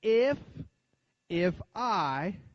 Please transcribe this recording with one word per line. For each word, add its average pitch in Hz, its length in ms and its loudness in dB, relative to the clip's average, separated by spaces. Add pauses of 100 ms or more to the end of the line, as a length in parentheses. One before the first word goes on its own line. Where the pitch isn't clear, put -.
If, 240 360 2 (920)
if 175 260 0 (200)
I 180 640 -2 (180)